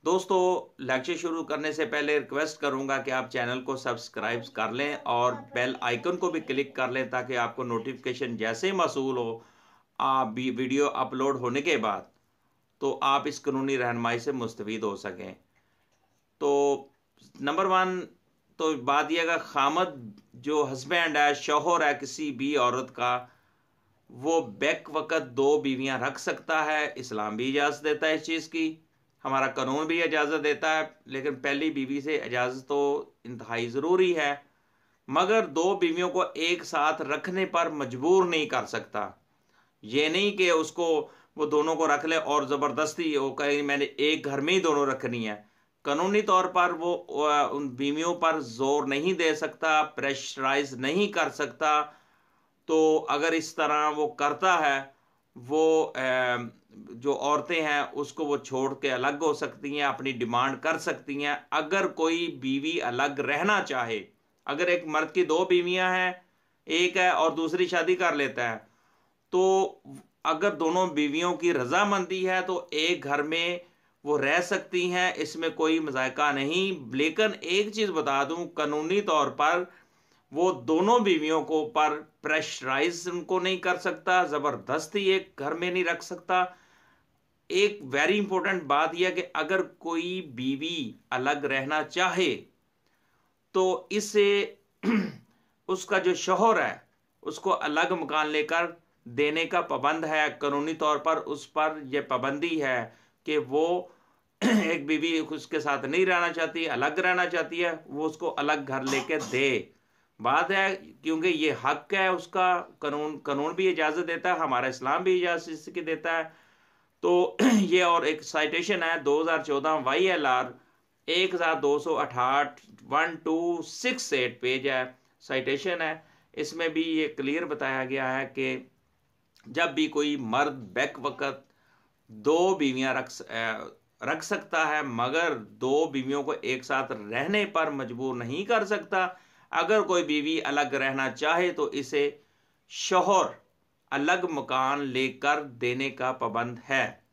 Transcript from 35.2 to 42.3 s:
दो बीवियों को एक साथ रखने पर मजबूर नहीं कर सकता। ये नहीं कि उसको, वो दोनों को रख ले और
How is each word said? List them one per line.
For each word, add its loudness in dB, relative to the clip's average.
दो 2
बीवियों 2
को 2
एक -2
साथ 0
रखने -2
पर 0
मजबूर 4
नहीं 0
कर -2
सकता। -6
ये 2
नहीं 0
कि 4
उसको, 0
वो 0
दोनों 2
को 2
रख 2
ले 0
और 0